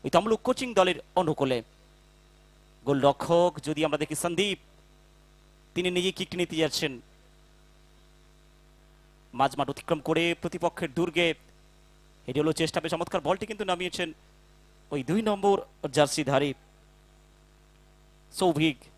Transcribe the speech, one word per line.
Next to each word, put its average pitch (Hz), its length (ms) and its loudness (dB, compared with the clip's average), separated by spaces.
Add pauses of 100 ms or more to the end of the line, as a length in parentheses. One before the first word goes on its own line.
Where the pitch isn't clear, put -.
ওই 135 120 -6
তমলুক 214 280 4
কোচিং 254 300 -2
দলের 185 240 4 (180)
অনুকূলে। 143 420 0 (1300)
গোলরক্ষক 143 680 4 (140)
যদি 151 180 -2
আমরা 147 180 0
দেখি 156 140 -4
সন্দীপ, 180 440 -2 (1160)
তিনি 180 140 0
নিজেই 180 280 0
কিকটি 185 200 -6
নিতে 170 260 -2
যাচ্ছেন। 143 300 0 (2500)
মাঝমাঠ 131 360 0
অতিক্রম 156 380 -4
করে 160 160 2 (180)
প্রতিপক্ষের 170 520 -4
দুর্গে 170 340 0 (1000)
হেডে 127 140 -2
হলো 156 180 2
চেষ্টা, 165 200 0
বেশ 160 140 -4
চমৎকার 165 340 -4
বলটি 190 200 -2
কিন্তু 208 180 -8
নামিয়েছেন 180 440 -4 (840)
ওই 147 120 -4
দুই 180 260 0
নম্বর 202 260 2 (400)
জার্সিধারী 143 560 2 (1800)
সৌভিক। 160 440 2 (200)